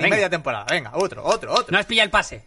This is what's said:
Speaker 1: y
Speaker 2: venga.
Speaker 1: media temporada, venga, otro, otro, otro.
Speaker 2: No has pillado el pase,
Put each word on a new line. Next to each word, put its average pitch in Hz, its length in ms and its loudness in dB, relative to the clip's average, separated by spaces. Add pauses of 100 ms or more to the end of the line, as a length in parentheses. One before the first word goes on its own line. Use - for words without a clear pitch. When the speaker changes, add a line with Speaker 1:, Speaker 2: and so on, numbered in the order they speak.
Speaker 1:
y - 40 -6
Speaker 2:
venga. 202 120 4
Speaker 1:
media 196 140 2
temporada, 127 400 -2
venga, 139 240 -2
otro, 175 300 -2
otro, 160 280 0
otro. 233 180 2
Speaker 2:
No 180 80 4
has 208 80 0
pillado 220 200 2
el 196 40 -4
pase, - 360 -2